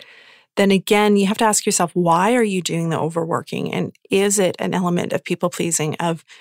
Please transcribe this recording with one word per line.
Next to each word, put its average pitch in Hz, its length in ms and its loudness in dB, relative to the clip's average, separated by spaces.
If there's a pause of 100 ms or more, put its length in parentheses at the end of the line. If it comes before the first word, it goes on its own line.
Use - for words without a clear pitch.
(580)
then 196 140 4
again, 208 460 4
you 196 100 2
have 208 100 -2
to 233 80 2
ask 214 200 0
yourself, 185 280 0
why 175 420 2
are 247 80 2
you 190 180 -2
doing 165 280 -4
the 160 100 -2
overworking? 165 720 -4
And 180 200 -4 (160)
is 196 300 2
it 185 200 2
an 185 140 -2
element 175 400 0
of - 100 -4
people 180 260 -2
pleasing, 160 460 -4
of 165 280 -4 (180)